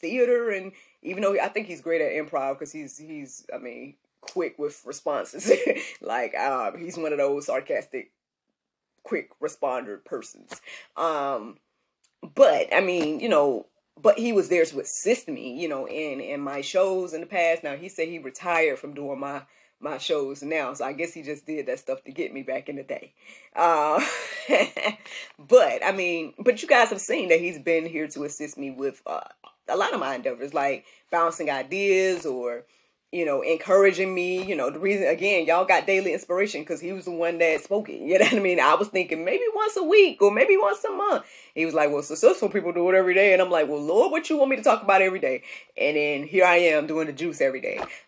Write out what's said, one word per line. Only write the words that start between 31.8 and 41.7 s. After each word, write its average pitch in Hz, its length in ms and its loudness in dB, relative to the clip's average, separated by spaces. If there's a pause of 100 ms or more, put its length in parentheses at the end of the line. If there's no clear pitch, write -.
or, 123 380 -6 (480)
you 170 140 -2
know, 139 160 0
encouraging 185 720 4
me. 180 280 -2
You 185 140 -4
know, 131 140 -2
the 151 80 -8
reason, 196 280 0
again, 170 400 2
y'all 175 200 4
got 175 200 4
daily 190 280 2
inspiration 180 500 -4
'cause 151 160 -8
he 175 120 -8
was 185 120 -10
the 185 60 -8
one 170 280 -2
that 160 240 2
spoke 214 260 -4
it. - 120 -12
<laughs> - 0 -
You 165 180 4
know 214 60 6
what 247 100 4
I 208 60 2
mean? 180 180 2
I 143 160 6
was 208 140 0
thinking 165 360 -2
maybe 392 200 0 (100)
once 415 220 -2
a 381 60 -2
week 349 400 6
or 202 80 8
maybe 262 260 4
once 403 280 0
a 427 60 -4
month. 381 340 -2 (300)
He 160 120 -2
was 156 80 -4